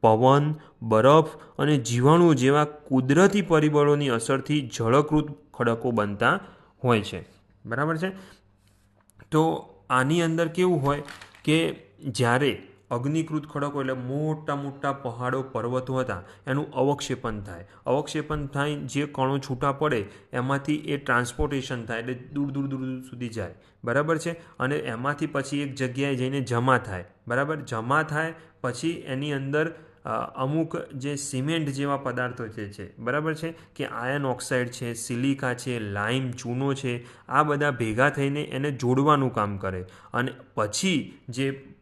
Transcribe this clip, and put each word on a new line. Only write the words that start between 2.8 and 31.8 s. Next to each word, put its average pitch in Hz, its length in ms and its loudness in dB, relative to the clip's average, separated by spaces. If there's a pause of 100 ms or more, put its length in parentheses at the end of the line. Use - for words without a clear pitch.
પરિબળોની 147 680 4
અસરથી 135 520 0
જળકૃત 147 920 0
ખડકો 117 380 0
બનતા 110 480 0 (440)
હોય 120 180 4
છે, 92 240 -8 (400)
બરાબર 143 320 -2
છે. 185 120 -2 (1200)
તો 156 380 2 (200)
આની 135 320 4
અંદર 165 260 2
કેવું 175 360 0
હોય 143 200 0 (420)
કે 160 300 2 (320)
જ્યારે 120 540 2 (300)
અગ્નિકૃત 151 560 -2
ખડકો 143 340 -6
એટલે 131 120 -2
મોટા 143 600 -4
મોટા 139 380 -4
પહાડો, 123 480 -4
પર્વતો 127 540 -2
હતા, 120 280 -2 (240)
એનું 147 240 -2
અવક્ષેપણ 131 680 -2
થાય. 92 260 -14 (180)
અવક્ષેપણ 147 600 -2
થાય, 147 300 -2
જે 143 300 -4
કણો 139 320 0
છૂટા 139 340 -2
પડે 135 340 0 (280)
એમાંથી 139 420 0
એ 147 220 -4
ટ્રાન્સપોર્ટેશન 127 880 -2
થાય, 113 140 -4
એટલે 123 140 -6
દૂર, 143 380 -4
દૂર, 139 160 -2
દૂર, 135 120 -4
દૂર 131 220 -6
સુધી 123 280 -10
જાય, 110 260 -8 (280)
બરાબર 147 340 2
છે. 165 140 -4 (280)
અને 131 160 0
એમાંથી 139 520 -4
પછી 143 320 -4
એક 139 160 -6
જગ્યાએ 131 400 -2
જઈને 131 260 -2
જમા 123 360 2
થાય, 95 280 -6 (220)
બરાબર. 143 340 -2
જમા 120 420 0
થાય 156 300 -4 (280)
પછી 127 300 -4
એની 147 420 -6
અંદર, 143 380 -2 (340)
અ, - 40 -8 (260)
અમુક 160 580 -2
જે 143 220 -6
સિમેન્ટ 143 540 -2
જેવા 139 280 -2